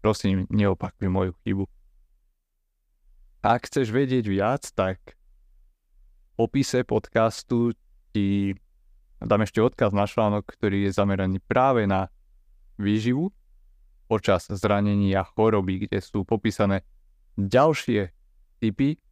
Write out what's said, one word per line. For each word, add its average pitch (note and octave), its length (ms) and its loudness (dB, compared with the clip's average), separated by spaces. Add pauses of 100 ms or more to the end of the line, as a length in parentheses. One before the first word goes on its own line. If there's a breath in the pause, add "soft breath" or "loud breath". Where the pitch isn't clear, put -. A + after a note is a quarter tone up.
Prosím, G2 480 0
neopakuj G2 560 0
moju F#2 320 0
chybu. G2 240 -2 (1800)
Ak A#2 240 0
chceš A2+ 240 -2
vedieť B2+ 320 0
viac, G#2 480 -2
tak F#2+ 240 -2 (160)
v - 1200 -20
popise B2+ 480 0
podcastu A#2 960 0 (360)
ti G2 440 0 (640)
dám A2 240 2
ešte A2 160 -2
odkaz A2 320 2
na G2+ 160 0
článok, G#2 400 -2
ktorý G2 400 -2
je - 40 -4
zameraný F#2+ 520 0
práve B2+ 400 2
na F#2+ 240 0 (720)
výživu A#2 480 0 (760)
počas G2+ 440 0
zranení G2+ 680 0
a F#2+ 80 0
choroby, G2+ 600 0
kde G2+ 120 -4
sú G2 280 -6
popísané G#2 600 0 (520)
ďalšie A2 760 0 (480)
tipy C3+ 400 -2 (100)